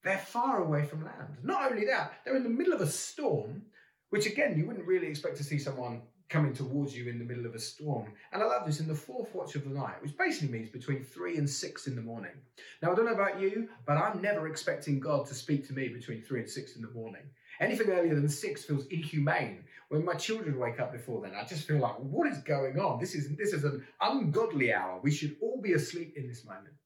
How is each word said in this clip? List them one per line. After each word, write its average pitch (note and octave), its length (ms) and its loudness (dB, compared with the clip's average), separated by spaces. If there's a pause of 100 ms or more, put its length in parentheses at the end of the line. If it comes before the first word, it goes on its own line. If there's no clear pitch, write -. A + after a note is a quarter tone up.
They're F#3+ 140 2
far A#3+ 440 2
away D3+ 220 2
from D#3 200 -6
land. - 380 -12
Not C4+ 300 2
only G#3 140 2
that, B3 260 2 (120)
they're C4 120 2
in B3+ 80 4
the A#3 40 0
middle E4 260 4
of - 60 0
a D#3 60 4
storm, D#3 800 -2 (440)
which G#3 160 2
again, G#3+ 300 2
you D#3 100 4
wouldn't G3+ 200 -6
really F3+ 220 4
expect D3 300 -4
to D3 60 -4
see D3 140 0
someone B2 440 -4 (260)
coming D3 260 4
towards C3+ 420 -2
you A#2+ 140 -4
in A#2 80 -6
the A#2+ 80 -6
middle A#2+ 180 -6
of A2 100 -6
a A2 40 -8
storm. A#2+ 520 -4 (220)
And G3+ 100 0
I A3 40 4
love G3+ 180 2
this, D3+ 160 0
in D#3+ 80 -2
the D#3 60 0
fourth - 400 -6
watch - 200 -6
of C#3 100 -4
the C3+ 60 -6
night, C3+ 300 -4
which D3 160 -8
basically D4+ 320 2
means A2+ 220 -4
between C3 340 -2
three E3+ 320 -4
and D3 120 2
six - 380 -4
in B2+ 80 -4
the A#2+ 60 -4
morning. A2+ 320 -8 (480)
Now, E3 100 4
I F3+ 40 4
don't A3+ 100 6
know A#3 80 2
about G3 260 2
you, G#3 300 0 (160)
but D3 140 4
I'm G3 240 2
never D#3 260 2
expecting D3 500 0
God C3+ 280 0
to - 80 -8
speak C#3+ 320 0
to C3+ 80 -6
me C3 140 -2
between - 340 -8
three B2 180 -2
and A2 80 -6
six - 260 -10
in A#2 60 -14
the A2 100 -10
morning. A2+ 400 -10 (300)
Anything G#3+ 300 4
earlier E3+ 240 6
than C#3+ 160 6
six - 340 -4
feels C#3 220 0
inhumane. D#3+ 800 0 (220)
When D#3 180 2
my F3+ 80 2
children E3 440 0
wake A#2+ 220 -2
up A#2 100 0
before A2+ 300 -6
then, F#2+ 140 -8
I G#2 100 -4
just D#3+ 240 -6
feel D3+ 100 6
like, A#2 180 2
"What D3+ 300 0
is - 120 0
going C3+ 420 2
on? D3 180 2
This F#3 160 -4
is, D3 220 -2
this G#3 160 0
is D3 120 0
an C#3 220 0 (140)
ungodly F#3+ 720 4
hour. - 280 0
We C#3 100 4
should D3 320 0
all B3+ 180 0
be G3 140 4
asleep D#3 420 -2
in C3 100 -6
this A#2+ 200 -12
moment." G2 280 -16 (100)